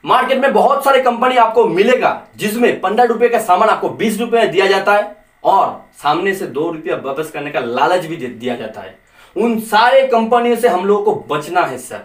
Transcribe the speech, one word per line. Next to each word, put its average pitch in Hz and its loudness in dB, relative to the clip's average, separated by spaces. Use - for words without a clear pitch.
मार्केट 247 2
में 269 0
बहुत 269 2
सारे 269 4
कंपनी 247 0
आपको 226 4
मिलेगा 196 0
जिसमें 214 -2
पन्द्रह 214 2
रुपए 233 0
का 233 0
सामान 202 2
आपको 202 -2
बीस 196 -4
रुपए 233 -2
में 208 2
दिया 190 2
जाता 196 2
है - 0
और - 0
सामने 175 -2
से 185 -8
दो 147 -4
रुपया 156 -6
वापस 135 -8
करने 147 -10
का - -4
लालच 143 -2
भी 160 -10
दे 123 -8
दिया 113 -8
जाता - -12
है। - -18
उन 220 0
सारे 262 4
कंपनियों 240 2
से 233 0
हम 202 0
लोगों 202 2
को - -2
बचना 170 -2
है 135 -4
सर। 104 -12